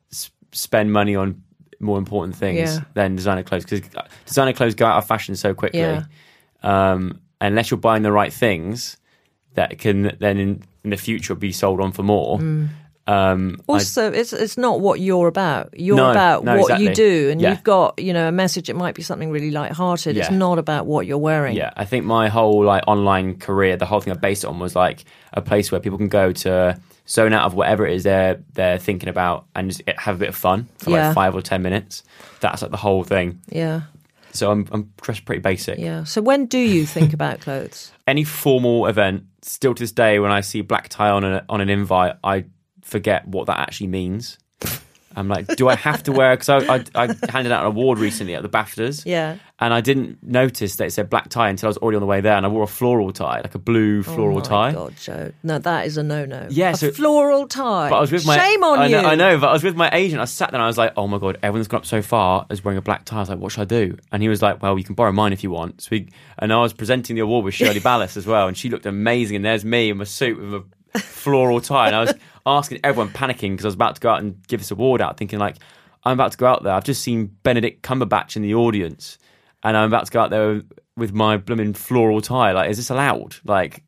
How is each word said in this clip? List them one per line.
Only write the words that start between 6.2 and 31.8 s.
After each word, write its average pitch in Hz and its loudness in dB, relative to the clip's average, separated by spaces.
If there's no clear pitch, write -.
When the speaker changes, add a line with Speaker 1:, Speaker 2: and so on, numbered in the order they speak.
Speaker 1:
Um, 95 0
unless 107 0
you're 113 -2
buying 110 2
the 104 2
right 104 2
things 101 -2
that - -2
can 101 0
then 101 0
in, 98 -2
in 104 -6
the 98 -4
future 107 -6
be 92 -6
sold 95 0
on 95 -2
for 98 -6
more. 98 2
Speaker 2:
Mm. 156 -2
Speaker 1:
Um, 95 2
I 285 2
Speaker 2:
Also, 226 0
it's, 233 -2
it's 214 -4
not 247 0
what 196 2
you're 180 2
about. 165 -2
You're 175 2
Speaker 1:
No, 131 6
Speaker 2:
about 180 4
Speaker 1:
no, 120 2
Speaker 2:
what 196 6
you 208 4
Speaker 1:
exactly. 185 0
Speaker 2:
do, 180 4
and 156 0
Speaker 1:
Yeah. 185 4
Speaker 2:
you've 196 -2
got, 185 4
you 180 -4
know, 165 0
a 165 -2
message. 180 -2
It 123 -4
might 180 -4
be 165 -14
something 160 -8
really 151 -4
light-hearted. 156 -2
It's 170 0
Speaker 1:
Yeah. 190 2
Speaker 2:
not 180 2
about 156 -2
what 139 -2
you're 139 -2
wearing. 151 0
Speaker 1:
Yeah, 73 -2
I 101 -4
think 120 -2
my 113 4
whole, 107 4
like, 101 4
online 98 2
career, 95 0
the 90 -2
whole 101 2
thing - -6
I - -10
based 98 -2
it - -8
on 85 -8
was, 87 -6
like, 90 2
a 98 -4
place 104 0
where - -2
people 98 -4
can 101 0
go 95 2
to 90 0
zone 110 4
out 98 4
of 92 0
whatever 98 2
it 76 0
is 92 -2
they're, 95 2
they're 92 0
thinking 92 -4
about 90 -2
and 95 -4
just - -10
have 104 -4
a - -8
bit 95 -2
of 95 -8
fun 98 0
for, - -6
like, 165 4
Speaker 2:
Yeah. 156 2
Speaker 1:
five 95 2
or 92 -6
ten 95 -4
minutes. 92 -4